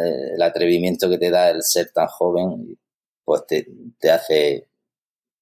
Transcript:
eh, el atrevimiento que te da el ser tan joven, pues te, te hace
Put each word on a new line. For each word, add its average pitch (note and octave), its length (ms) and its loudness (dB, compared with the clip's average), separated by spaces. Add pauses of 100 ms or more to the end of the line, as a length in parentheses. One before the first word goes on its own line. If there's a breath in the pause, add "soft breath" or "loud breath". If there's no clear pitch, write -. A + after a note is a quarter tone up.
eh, C#2 320 -4
el E2 60 -2
atrevimiento F2 680 0
que F2+ 80 0
te F2 120 0
da F2+ 220 4
el D#2+ 120 -2
ser - 280 -2
tan D#2+ 160 0
joven, F2 720 -4 (460)
pues D2+ 240 -2
te, D#2 200 -4 (320)
te D#2 120 2
hace D2 560 0 (760)